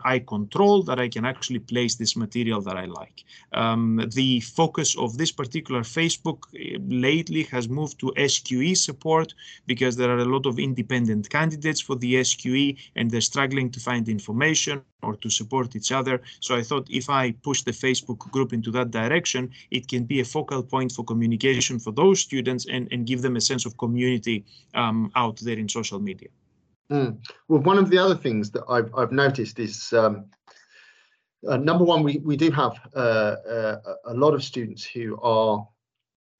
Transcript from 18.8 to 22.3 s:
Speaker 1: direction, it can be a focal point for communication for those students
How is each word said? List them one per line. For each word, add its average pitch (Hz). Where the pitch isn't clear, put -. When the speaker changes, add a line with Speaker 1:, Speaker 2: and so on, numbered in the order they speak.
Speaker 1:
direction, 127
it -
can 120
be 135
a 123
focal 139
point 127
for 117
communication 117
for 110
those 190
students 127